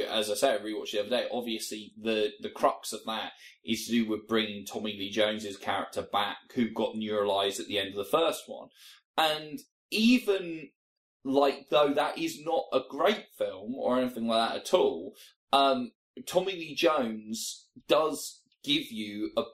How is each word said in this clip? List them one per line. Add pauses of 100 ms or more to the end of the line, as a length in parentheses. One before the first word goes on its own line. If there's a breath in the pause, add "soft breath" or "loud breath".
(120)
as
I
said,
I
rewatched
the
other
day,
obviously
the, (120)
the
crux
of
that (340 loud breath)
is
to
do
with
bringing
Tommy
Lee
Jones's
character
back, (160)
who
got
neuralized
at
the
end
of
the
first
one. (500 loud breath)
And (300)
even, (560)
like,
though
that
is
not
a
great (100)
film
or
anything
like
that
at
all, (380 loud breath)
um, (360)
Tommy
Lee
Jones (200)
does (220)
give
you
a (100)